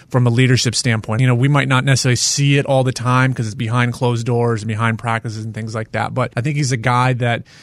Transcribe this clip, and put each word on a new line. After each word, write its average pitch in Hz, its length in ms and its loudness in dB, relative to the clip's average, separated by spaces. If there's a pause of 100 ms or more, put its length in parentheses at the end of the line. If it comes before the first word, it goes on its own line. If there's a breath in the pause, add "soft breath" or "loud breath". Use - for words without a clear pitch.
from 123 180 2
a 120 40 4
leadership 123 440 2
standpoint. 113 460 -2
You 131 60 2
know, 127 80 4
we 123 140 2
might 139 200 2
not 131 160 2
necessarily 131 320 2
see 139 420 0
it 135 80 0
all 135 180 2
the 127 80 0
time 127 420 0
'cause 120 120 -4
it's 104 80 -8
behind 120 380 -2
closed 117 340 -2
doors 120 360 0
and 107 60 -6
behind 113 300 -2
practices 113 460 -6
and 110 100 -10
things 110 200 -8
like 110 180 -8
that. 110 220 -4
But 123 220 -2
I 123 40 0
think 147 160 -2
he's 143 160 0
a 139 40 0
guy 123 380 2
that 117 300 -2 (180 loud breath)